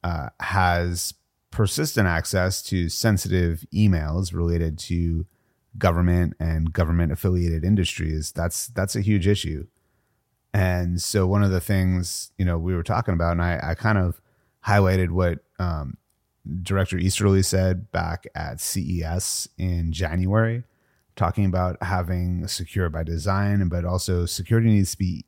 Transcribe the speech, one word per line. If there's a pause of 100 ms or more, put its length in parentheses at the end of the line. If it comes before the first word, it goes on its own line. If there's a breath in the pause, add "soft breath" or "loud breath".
uh, (100)
has (380)
persistent
access
to
sensitive
emails
related
to (500)
government
and
government
affiliated
industries,
that's,
that's
a
huge
issue. (880)
And
so
one
of
the
things,
you
know,
we
were
talking
about,
and
I,
I
kind
of (460)
highlighted
what, (200)
um, (640)
Director
Easterly
said
back
at
C
E
S (100)
in
January, (520)
talking
about
having
secure
by
design,
but
also
security
needs
to
be